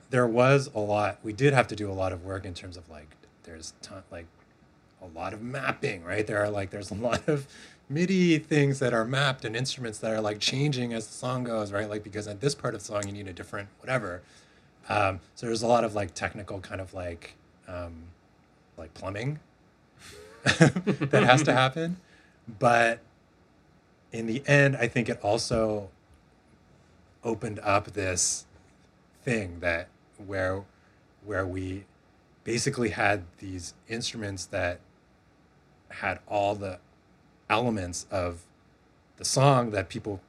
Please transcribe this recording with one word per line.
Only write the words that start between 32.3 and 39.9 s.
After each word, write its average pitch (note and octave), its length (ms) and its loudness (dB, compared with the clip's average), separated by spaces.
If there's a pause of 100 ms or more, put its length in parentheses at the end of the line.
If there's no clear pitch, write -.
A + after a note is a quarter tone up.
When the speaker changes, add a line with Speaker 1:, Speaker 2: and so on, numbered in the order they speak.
Speaker 1:
basically A#2+ 460 0
had G2+ 340 2 (140)
these F#2 360 -12 (140)
instruments A2 580 -6
that F2+ 320 -2 (1120)
had F#2+ 400 -6
all G2+ 260 2
the G2 240 -8 (720)
elements G#2+ 600 0
of F2 320 -2 (720)
the - 80 -10
song C3 460 4
that F#2+ 180 -2
people G#2 400 -8